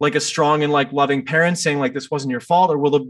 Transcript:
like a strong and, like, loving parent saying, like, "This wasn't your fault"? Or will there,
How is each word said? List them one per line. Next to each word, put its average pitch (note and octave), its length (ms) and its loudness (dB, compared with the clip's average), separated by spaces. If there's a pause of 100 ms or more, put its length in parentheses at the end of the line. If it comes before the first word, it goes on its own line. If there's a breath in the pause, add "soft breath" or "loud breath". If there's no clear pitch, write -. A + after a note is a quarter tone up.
like C#3+ 160 0
a D3 40 0
strong D3+ 440 0
and, D3 80 0
like, C#3+ 200 0
loving C#3 320 0
parent E3+ 340 0
saying, D3 200 -2
like, C3 160 -2
"This C#3 160 -10
wasn't C#3 220 -4
your B2 80 -6
fault"? F3 300 2
Or D3+ 60 0
will C#3+ 140 0
there, C#3+ 200 4